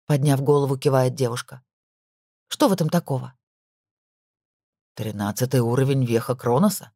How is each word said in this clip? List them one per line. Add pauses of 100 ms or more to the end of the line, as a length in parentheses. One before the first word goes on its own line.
подняв
голову,
кивает
девушка. (840)
«Что
в
этом
такого?» (1600)
«Тринадцатый
уровень
Веха
Кроноса.